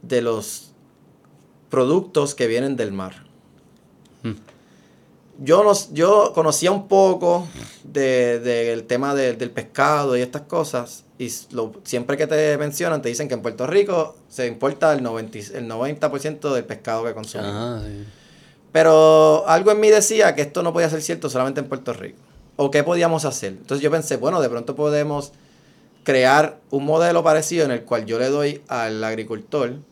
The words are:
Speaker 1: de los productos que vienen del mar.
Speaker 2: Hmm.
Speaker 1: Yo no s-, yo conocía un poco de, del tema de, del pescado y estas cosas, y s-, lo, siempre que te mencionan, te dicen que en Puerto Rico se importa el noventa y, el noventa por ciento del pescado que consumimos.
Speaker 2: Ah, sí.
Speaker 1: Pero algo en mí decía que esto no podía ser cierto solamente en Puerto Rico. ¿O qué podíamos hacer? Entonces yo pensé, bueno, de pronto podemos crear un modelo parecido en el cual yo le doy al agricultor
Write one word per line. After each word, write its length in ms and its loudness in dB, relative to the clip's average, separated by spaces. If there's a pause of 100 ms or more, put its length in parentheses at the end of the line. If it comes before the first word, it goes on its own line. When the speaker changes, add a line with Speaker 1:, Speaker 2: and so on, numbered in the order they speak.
Speaker 1:
de 200 -2
los 500 -6 (960)
productos 640 0
que 120 -2
vienen 280 -2
del 160 -4
mar. 320 -12 (1000)
Speaker 2:
Hmm. 80 -8 (1080)
Speaker 1:
Yo 240 4
no 80 6
s-, 220 0
yo 420 4
conocía 360 2
un 160 -4
poco 600 2 (360)
de, 560 0
del 440 -2
tema 320 -2
de, 180 0
del 180 -6
pescado 680 0
y 40 0
estas 220 -6
cosas, 640 -6 (120)
y 100 -8
s-, 240 -12
lo, 220 -6 (100)
siempre 340 -4
que 100 0
te 300 2
mencionan, 440 -4
te 80 -4
dicen 180 -6
que 80 -4
en 60 -8
Puerto 240 -6
Rico 500 0 (140)
se 180 -6
importa 460 0
el 80 -2
noventa 360 -8
y, 60 -12 (120)
el 120 -10
noventa 440 -4
por 80 -6
ciento 340 -6
del 120 -2
pescado 400 -6
que 80 -6
consumimos. 420 -10
Speaker 2:
Ah, 300 -8
sí. 180 -12 (680)
Speaker 1:
Pero 760 6
algo 240 4
en 80 2
mí 100 4
decía 460 4
que 60 -2
esto 220 -4
no 100 -2
podía 160 0
ser 120 -4
cierto 280 -6
solamente 300 -2
en 80 -8
Puerto 260 -8
Rico. 260 -14 (360)
¿O 160 0
qué 120 2
podíamos 420 0
hacer? 280 -6
Entonces 300 -6
yo 80 2
pensé, 260 -2
bueno, 240 0
de 80 2
pronto 260 -8
podemos 560 -2 (720)
crear 560 4 (100)
un 160 -4
modelo 380 2
parecido 420 2
en 60 -2
el 120 -4
cual 220 -4
yo 140 -4
le 100 0
doy 380 -2
al 360 -4
agricultor 680 -6 (180)